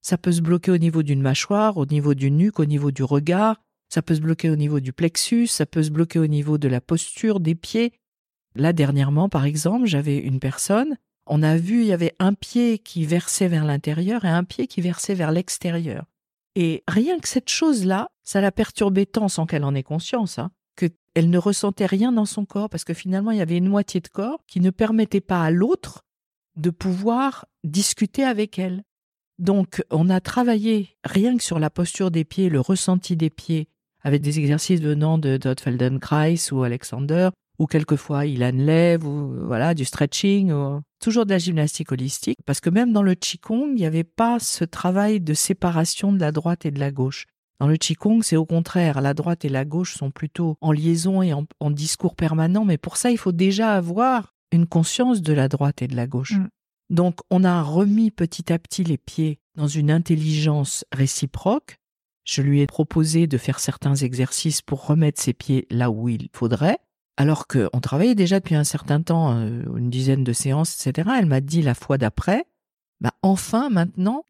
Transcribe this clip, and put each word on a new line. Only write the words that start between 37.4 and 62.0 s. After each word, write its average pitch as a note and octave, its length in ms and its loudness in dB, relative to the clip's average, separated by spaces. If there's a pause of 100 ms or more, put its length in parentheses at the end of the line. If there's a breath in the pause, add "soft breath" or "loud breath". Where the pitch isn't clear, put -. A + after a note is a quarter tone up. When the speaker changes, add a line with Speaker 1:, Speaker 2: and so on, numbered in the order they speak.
Speaker 1:
ou D#3+ 80 2
quelquefois D3 580 0
Ilan B2+ 280 0
Lev, D#3+ 520 4
ou, C#3+ 300 -6 (120)
voilà, B2+ 280 0
du C#3+ 100 -2
stretching, F#3+ 680 0
ou C#3+ 280 -4 (200)
toujours A3+ 260 0
de G3 40 -4
la F#3+ 80 2
gymnastique D#3+ 520 -2
holistique, C3 560 -4
parce C#3+ 140 -4
que E3 100 0
même A#3 220 2
dans G#3 100 4
le F#3 140 4
Qigong, A#3+ 540 -4
il C4+ 40 0
n'y F#3+ 120 0
avait D#3+ 180 0
pas A#3 340 0
ce - 260 -4
travail G3 560 0
de D#3 140 -2
séparation F3 800 0
de F#3+ 80 2
la D3+ 100 2
droite E3 360 -2
et D3 40 0
de C#3 80 -6
la C#3 140 -2
gauche. C3+ 340 -4 (320)
Dans C#3 80 0
le D#3 100 4
Qigong, G#3+ 460 2
c'est E3 140 0
au D#3+ 100 2
contraire, E3 540 0
la C#3 140 0
droite D#3+ 300 -4
et D3 40 -2
la C3+ 160 -2
gauche E3 320 -6
sont C#3 160 -6
plutôt D#3 480 -4
en D3+ 100 0
liaison E3+ 500 2
et F3+ 120 2
en, D3 140 -4 (120)
en D3 140 -2
discours D#3 420 -2
permanent, E3 500 0
mais F3 140 2
pour - 180 -10
ça, B3 140 0
il A#3 80 2
faut F#3 140 -2
déjà G3 420 2
avoir F#3+ 640 0 (160)
une E3+ 160 4
conscience G#3+ 540 2
de D#3 100 0
la C3+ 160 2
droite C#3+ 340 0
et B2+ 60 -4
de C3 80 -4
la A#2+ 100 -2
gauche. C3+ 280 -4
Speaker 2:
Mm. F#3+ 140 0 (420)
Speaker 1:
Donc, F3 280 2 (140)
on F#3 100 4
a F3 180 4
remis G3+ 520 2
petit E3+ 400 -4
à E3 80 0
petit - 240 -4
les E3 140 0
pieds D#3 420 -4 (160)
dans D3+ 100 -2
une D3 240 0
intelligence D#3 1040 0
réciproque. C3+ 840 -2 (440)